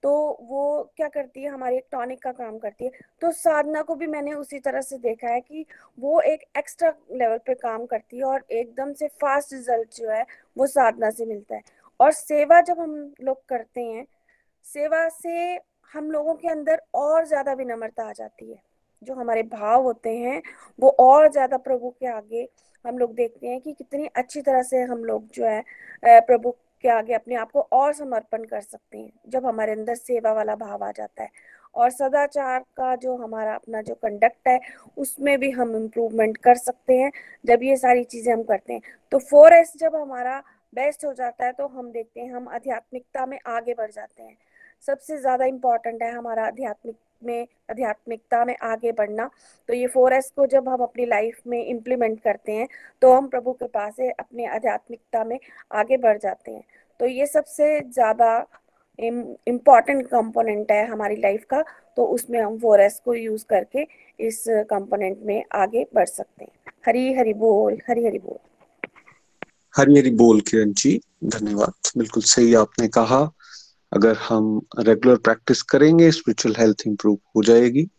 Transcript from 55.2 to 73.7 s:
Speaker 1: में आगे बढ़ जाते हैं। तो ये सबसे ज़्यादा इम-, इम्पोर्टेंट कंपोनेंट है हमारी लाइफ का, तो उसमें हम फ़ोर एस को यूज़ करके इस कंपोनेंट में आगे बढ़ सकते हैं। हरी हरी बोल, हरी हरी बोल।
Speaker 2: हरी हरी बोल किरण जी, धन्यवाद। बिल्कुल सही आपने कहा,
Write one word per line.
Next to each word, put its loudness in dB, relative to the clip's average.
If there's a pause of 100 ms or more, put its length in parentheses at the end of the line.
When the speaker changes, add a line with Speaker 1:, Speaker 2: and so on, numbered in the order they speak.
Speaker 1:
में -8 (320)
आगे 0
बढ़ 2
जाते -8
हैं। -18 (360)
तो -2
ये -2
सबसे 0
ज़्यादा 0 (520)
इम-, -8 (120)
इम्पोर्टेंट 4
कंपोनेंट -2
है 2
हमारी -6
लाइफ -2
का, -2 (360)
तो 2
उसमें -4
हम -6
फ़ोर 6
एस 2
को -2
यूज़ -6
करके -2 (320)
इस -6
कंपोनेंट -4
में -6
आगे -2
बढ़ 2
सकते -16
हैं। -20 (140)
हरी 0
हरी 0
बोल, 2 (120)
हरी -2
हरी -2
बोल। -14 (1400)
Speaker 2:
हरी 8
हरी 4
बोल 8
किरण 2
जी, 0 (220)
धन्यवाद। -2 (240)
बिल्कुल -2
सही 6
आपने 4
कहा, 2 (600)